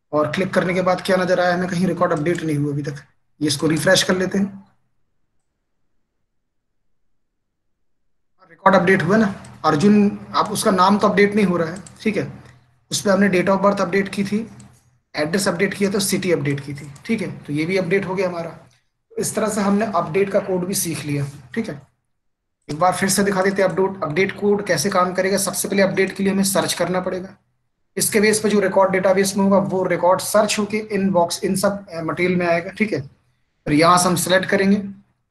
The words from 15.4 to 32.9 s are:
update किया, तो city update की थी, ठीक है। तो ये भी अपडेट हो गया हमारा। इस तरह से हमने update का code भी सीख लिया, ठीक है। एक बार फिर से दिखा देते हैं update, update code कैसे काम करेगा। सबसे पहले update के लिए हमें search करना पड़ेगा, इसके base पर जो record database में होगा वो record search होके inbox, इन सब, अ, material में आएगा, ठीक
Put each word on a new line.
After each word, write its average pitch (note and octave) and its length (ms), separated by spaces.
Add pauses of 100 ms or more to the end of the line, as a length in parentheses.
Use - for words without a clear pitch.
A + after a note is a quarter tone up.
update F#3+ 260
किया, G3 180
तो G#3 100
city F#3 300
update C#3+ 280
की D3 140
थी, - 180 (140)
ठीक A3+ 160
है। D3+ 160
तो - 160
ये D3+ 120
भी F#3+ 120
अपडेट F#3 280
हो F#3 100
गया F#3 140
हमारा। E3 280 (540)
इस - 240
तरह G#3+ 140
से G3+ 120
हमने G3+ 260
update F#3+ 440
का G3+ 80
code F#3 260
भी F3+ 100
सीख C#3+ 300
लिया, C#3+ 200 (280)
ठीक A3+ 160
है। C#3+ 120 (880)
एक D3 100
बार F3+ 140
फिर F#3+ 160
से G3+ 140
दिखा F#3+ 180
देते F#3+ 200
हैं F#3 80
update, F#3+ 340
update F3+ 360
code G3+ 260
कैसे - 240
काम F3+ 240
करेगा। F#3+ 240
सबसे F#3+ 300
पहले G3 140
update F#3+ 360
के G3 60
लिए G3 100
हमें G3 120
search F#3 280
करना F#3 280
पड़ेगा, F#3 280 (680)
इसके G3+ 240
base G#3+ 180
पर G#3+ 100
जो G#3 100
record F#3+ 320
database F#3+ 460
में G3 60
होगा G3 140 (100)
वो F#3 180
record F3 360
search G#3+ 380
होके G#3 180 (140)
inbox, F#3+ 520
इन F#3+ 120
सब, G3 340
अ, E3 120
material F3 380
में F3 80
आएगा, E3+ 240
ठीक G#3 220